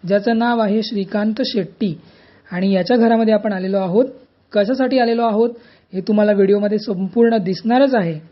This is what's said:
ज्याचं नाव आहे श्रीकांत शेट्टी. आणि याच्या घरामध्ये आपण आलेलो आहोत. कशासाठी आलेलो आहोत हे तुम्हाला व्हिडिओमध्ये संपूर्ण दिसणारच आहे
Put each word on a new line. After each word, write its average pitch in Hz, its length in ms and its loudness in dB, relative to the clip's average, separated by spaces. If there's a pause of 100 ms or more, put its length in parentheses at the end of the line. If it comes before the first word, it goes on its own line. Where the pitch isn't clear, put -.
ज्याचं 208 320 0
नाव 233 200 0
आहे 214 240 0
श्रीकांत 214 640 -4
शेट्टी. 180 560 -6 (520)
आणि 190 200 -2
याच्या 185 240 0
घरामध्ये 226 380 2
आपण 208 180 -2
आलेलो 190 260 -4
आहोत. 190 260 2 (480)
कशासाठी 254 460 0
आलेलो 233 240 0
आहोत 226 280 0 (420)
हे 185 80 -6
तुम्हाला 208 320 2
व्हिडिओमध्ये 202 460 2
संपूर्ण 214 580 0
दिसणारच 226 580 0
आहे 165 260 -2 (120)